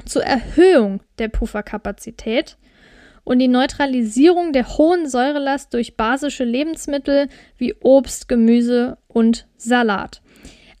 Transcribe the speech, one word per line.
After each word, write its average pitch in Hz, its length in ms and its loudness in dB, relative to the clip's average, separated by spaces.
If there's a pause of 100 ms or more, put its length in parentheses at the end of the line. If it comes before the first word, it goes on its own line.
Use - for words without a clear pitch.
zur - 180 -4
Erhöhung 240 800 2 (160)
der 226 120 -6
Pufferkapazität 220 1300 -8 (720)
und 254 120 2
die 254 80 2
Neutralisierung 269 1040 2
der 254 240 -2
hohen 320 320 2
Säurelast 277 640 -2
durch 240 240 -6
basische 262 460 -4
Lebensmittel 285 840 -2 (300)
wie - 240 -4
Obst, - 460 2
Gemüse 240 800 2
und 233 400 0 (100)
Salat. 233 640 -2 (600)